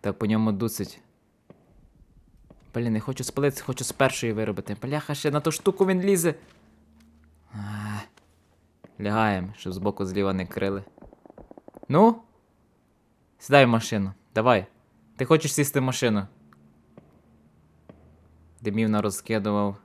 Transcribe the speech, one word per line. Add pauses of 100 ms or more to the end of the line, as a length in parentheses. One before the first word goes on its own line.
Так,
по
ньому
дусить. (1700)
Блін,
не
хочу
спалитися,
хочу
з
першої
виробити.
Бляха,
ще
на
ту
штуку
він
лізе. (1160)
Ах. (960)
Лягаємо,
щоб
збоку
зліва
не
крили. (1040)
Ну? (1160)
Сідай
в
машину, (220)
давай. (500)
Ти
хочеш
сісти
в
машину? (2250)
Димів
нарозкидував.